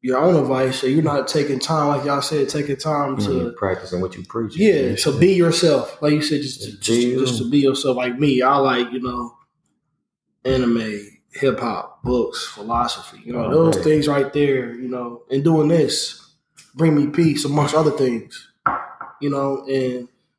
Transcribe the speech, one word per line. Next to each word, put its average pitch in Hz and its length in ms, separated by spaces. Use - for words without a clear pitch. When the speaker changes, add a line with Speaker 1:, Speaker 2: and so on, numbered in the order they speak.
Speaker 1:
your 127 160
own 170 180
advice, 131 440
so 135 60
you're 147 160
not 143 260
taking 143 300
time, 151 300
like 139 160
y'all 143 180
said, 143 260
taking 143 280
time 143 420
to 104 100
Speaker 2:
Mm-hmm. - 300
Practicing 90 420
what 92 160
you 90 80
preach. 113 320
Speaker 1:
Yeah, 151 400
so 135 220
be 185 160
yourself. 165 680
Like 151 120
you 151 100
said, 147 200
just, 131 200
Speaker 2:
Just 104 200
Speaker 1:
just, 117 180
Speaker 2:
be 123 60
you. 127 140
Speaker 1:
just 127 180
to 117 120
be 143 80
yourself. 135 380
Like 123 220
me, 139 220
I 135 180
like, 123 340
you 127 100
know, 123 320
anime, 117 560
hip 131 280
hop, - 420
books, 120 440
philosophy. - 760
You 120 100
know, 117 120
Speaker 2:
Oh, - 40
Speaker 1:
those 160 100
Speaker 2:
man. - 80
Speaker 1:
things 151 240
right 139 240
there, 135 420
you 123 140
know, 120 420
and 139 140
doing 156 240
this - 500
bring 160 200
me 147 120
peace 156 360
amongst 147 300
other 156 160
things. 123 580
You 143 100
know, 139 360
and 127 420